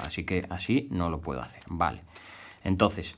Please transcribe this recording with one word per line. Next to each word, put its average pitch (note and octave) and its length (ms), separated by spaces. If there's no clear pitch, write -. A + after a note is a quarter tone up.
así E2 200
que F#2 240
así A2+ 420
no F2 180
lo D#2 120
puedo C2+ 200
hacer. - 260
Vale, E2+ 340
entonces G2 540